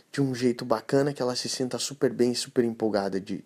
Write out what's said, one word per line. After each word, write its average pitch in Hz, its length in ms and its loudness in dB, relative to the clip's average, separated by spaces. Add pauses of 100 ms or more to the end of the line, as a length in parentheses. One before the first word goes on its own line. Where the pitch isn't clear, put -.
(120)
de - 80 -4
um 135 140 2
jeito 120 320 0
bacana, 139 480 2
que 135 80 -6
ela 123 140 -2
se - 120 -6
sinta 123 300 -4
super 139 340 0
bem, 120 220 2
super 123 320 0
empolgada 101 560 0
de, 101 240 -8